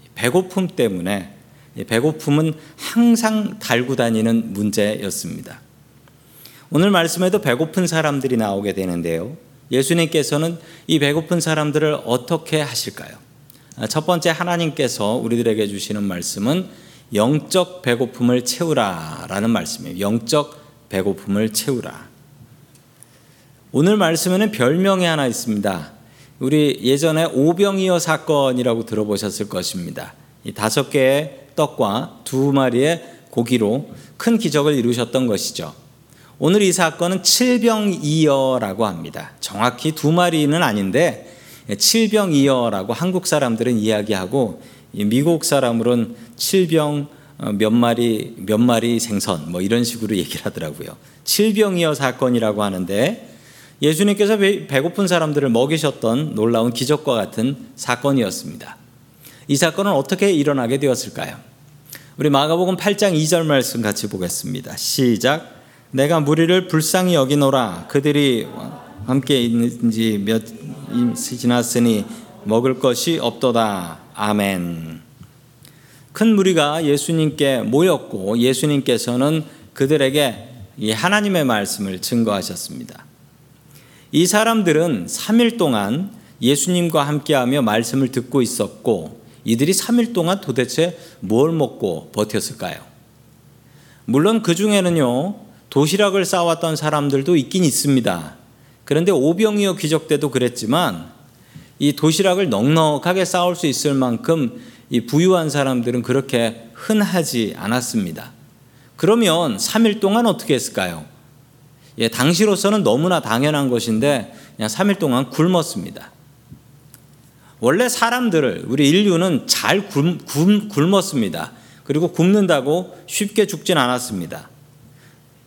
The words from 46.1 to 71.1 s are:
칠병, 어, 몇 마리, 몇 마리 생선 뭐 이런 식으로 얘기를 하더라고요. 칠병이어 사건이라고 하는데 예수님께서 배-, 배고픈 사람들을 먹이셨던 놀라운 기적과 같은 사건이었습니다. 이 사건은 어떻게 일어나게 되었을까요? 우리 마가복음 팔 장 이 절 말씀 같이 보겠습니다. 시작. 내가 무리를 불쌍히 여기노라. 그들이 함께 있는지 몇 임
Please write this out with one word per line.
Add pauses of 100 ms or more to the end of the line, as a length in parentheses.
칠병, (300)
어,
몇
마리,
몇
마리
생선
뭐
이런
식으로
얘기를
하더라고요. (280)
칠병이어
사건이라고
하는데 (460)
예수님께서
배-,
배고픈
사람들을
먹이셨던
놀라운
기적과
같은
사건이었습니다. (680)
이
사건은
어떻게
일어나게
되었을까요? (800)
우리
마가복음
팔
장
이
절
말씀
같이
보겠습니다.
시작. (320)
내가
무리를
불쌍히
여기노라.
그들이 (600)
함께
있는지
몇 (480)
임